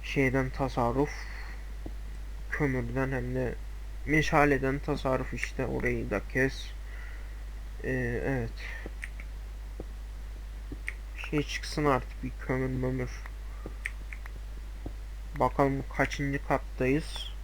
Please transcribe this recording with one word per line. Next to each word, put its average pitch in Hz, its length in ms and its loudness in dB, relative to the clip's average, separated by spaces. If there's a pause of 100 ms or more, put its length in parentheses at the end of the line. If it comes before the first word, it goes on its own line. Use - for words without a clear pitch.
şeyden 131 460 4
tasarruf, 127 600 2 (1400)
kömürden 131 600 2
hem 127 240 0
de 127 200 2 (500)
meşaleden 143 760 6
tasarruf 131 540 2
işte, 127 320 -2
orayı 123 440 0
da 101 120 2 (120)
kes. 131 380 2 (1120)
E, 117 80 0 (340)
evet. 120 280 0 (2750)
Şey 147 140 2
çıksın - 420 0
artık, 131 380 4
bir 127 80 -4 (160)
kömür 131 320 2
mömür. 127 320 0 (2250)
Bakalım 135 440 6 (140)
kaçıncı 139 500 2
kattayız. - 840 2 (100)